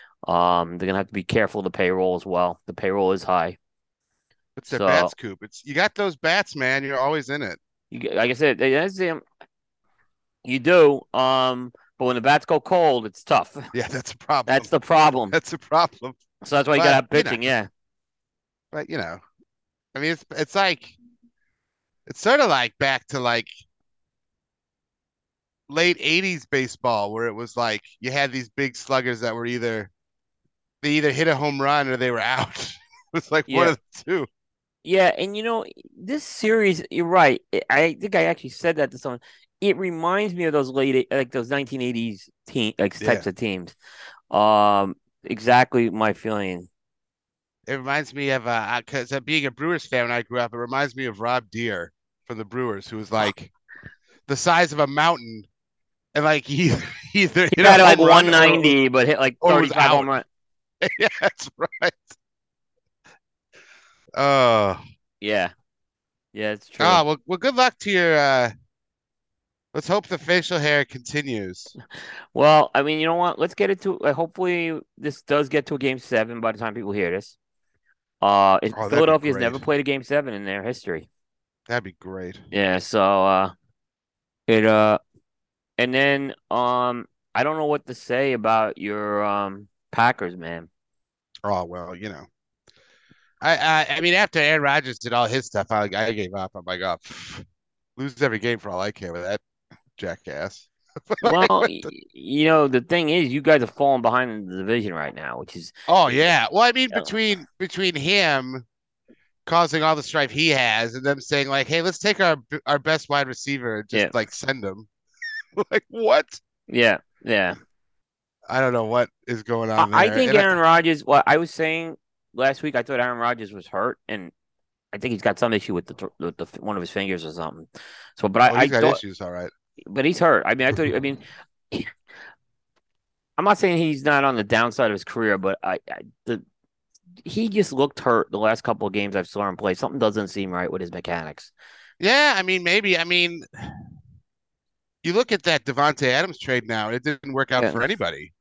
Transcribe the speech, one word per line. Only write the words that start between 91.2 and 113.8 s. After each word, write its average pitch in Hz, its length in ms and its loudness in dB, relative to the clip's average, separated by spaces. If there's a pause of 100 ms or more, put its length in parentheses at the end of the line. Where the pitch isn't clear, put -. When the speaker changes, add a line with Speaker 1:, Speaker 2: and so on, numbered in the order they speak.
Speaker 2:
Oh, 95 220 -4
well, 87 300 -14
you 101 140 -12
know. 78 160 -16 (1160)
I, 156 160 2
I, 156 400 2
I - 20 -4
mean, 175 140 0
after 185 260 2
Aaron 151 220 2
Rodgers 139 380 0
did 120 120 -10
all 120 140 2
his 120 200 -2
stuff, 101 260 -4
I, 104 220 0
I 110 200 -2
gave 98 200 -8
up. 95 220 -8
I'm 92 80 -16
like, 90 160 -8
"Oh, 92 160 -4 (100)
pff, - 380 -18 (540)
lose 135 240 -8
every 113 180 0
game 117 180 -2
for 104 120 -14
all 90 100 -6
I 104 140 -4
care 90 180 -12
with 87 120 -10
that 101 180 -6 (560)
jackass." 85 720 -12 (260)
<laughs> - 140 -14 (120)
Speaker 1:
Well, 185 280 4
Speaker 2:
What 190 200 2
Speaker 1:
y-, - 140 -12
Speaker 2:
the - 80 -14 (220)
Speaker 1:
you 127 320 -2
know, 156 240 4
the 127 100 2
thing 160 300 0
is, 156 240 0
you 147 80 -4
guys 147 200 6
are 113 60 0
falling 139 340 0
behind 120 300 0
in 107 140 -10
the 92 100 -12
division 101 380 -4
right 73 200 -8
now, 62 260 -12
which - 180 -16
is 82 160 -16 (160)
Speaker 2:
Oh, 170 180 6
yeah. 143 460 2
Well, 208 100 2
I 240 80 4
mean, 254 220 0
Speaker 1:
Yeah. 196 80 -2
Speaker 2:
between, 202 440 -4 (140)
between 185 360 -4
him 139 680 0 (800)
causing 160 380 2
all 156 140 2
the 143 60 -6
strife 143 280 -2
he 147 180 0
has 117 460 0
and 131 100 -8
them 139 140 0
saying, 139 300 -2
like, 139 180 -2
"Hey, 165 140 -2
let's 175 180 -4
take 202 220 -2
our, 165 160 2 (280)
our 143 140 0
best 156 300 -2
wide 143 180 0
receiver 123 520 -6
and 107 100 -12